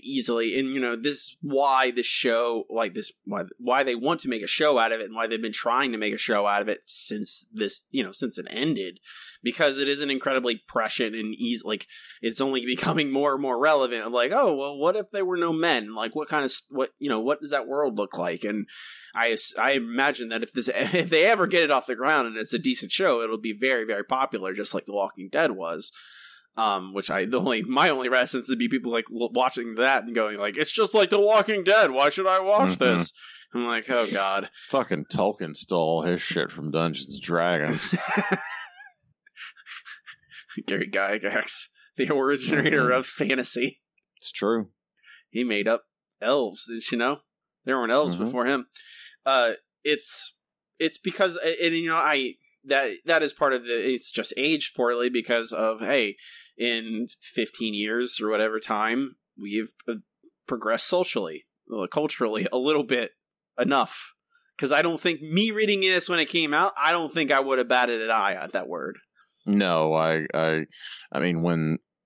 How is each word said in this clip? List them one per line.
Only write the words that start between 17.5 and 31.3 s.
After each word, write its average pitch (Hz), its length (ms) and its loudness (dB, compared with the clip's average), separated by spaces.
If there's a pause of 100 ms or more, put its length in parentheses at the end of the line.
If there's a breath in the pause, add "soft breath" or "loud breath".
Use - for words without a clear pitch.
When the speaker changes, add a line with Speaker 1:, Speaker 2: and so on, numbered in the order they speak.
Speaker 1:
that 131 140 -2
world 135 300 0
look 101 220 -4
like?" 87 260 -4
And 104 220 -4 (480 loud breath)
I 117 160 2
as-, 107 280 0
I 117 140 2
imagine 127 560 0
that 113 140 -4
if 113 100 -8
this, 120 160 -2
<laughs> - 60 -2
if 175 340 0
they 165 160 6
ever 202 220 4
get 175 160 4
it 147 80 2
off 131 160 2
the 123 100 -4
ground 135 320 2
and 110 80 -8
it's 110 160 -6
a 120 60 -2
decent 120 340 -2
show, 143 300 2
it'll 113 180 -2
be 110 180 -6
very, 123 260 0
very 104 200 -2
popular, 117 480 -2
just 101 220 -4
like 98 100 -4
The 101 80 -12
Walking 98 400 -4
Dead 151 200 2
was. 85 400 -6 (680 loud breath)
Um, 98 360 0
which 98 160 -4
I, 95 160 0
the 123 120 0
only, 123 260 0
my 143 260 4
only 131 180 -2
reticence 127 400 0
would 127 100 -2
be 120 120 0
people, 120 200 -2
like, 117 140 0 (100)
l-, 117 200 -2
watching 120 400 0
that 123 300 2
and 117 100 -10
going, 107 240 0
like, 104 180 -2
"It's 147 160 -2
just 220 220 0
like 202 160 6
The 202 100 4
Walking 208 440 4